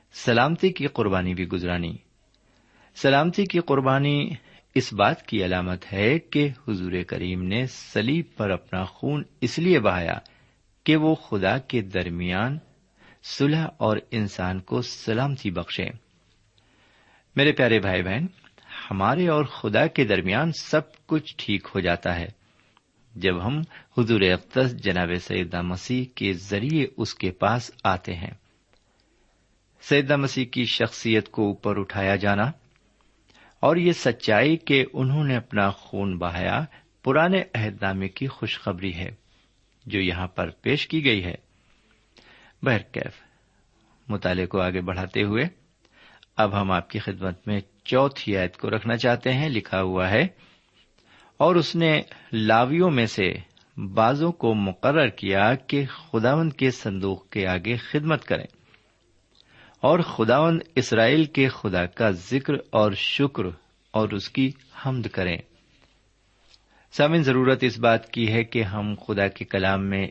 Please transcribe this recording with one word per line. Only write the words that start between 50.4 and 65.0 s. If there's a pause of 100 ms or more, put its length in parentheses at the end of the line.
"اور
اس
نے (300)
لاویوں
میں
سے (420)
بعضوں
کو
مقرر
کیا
کہ
خداوند
کے
صندوق
کے
آگے
خدمت
کریں (1300)
اور
خداوند (140)
اسرائیل
کے
خدا
کا
ذکر (160)
اور
شکر (480)
اور
اس
کی (360)
حمد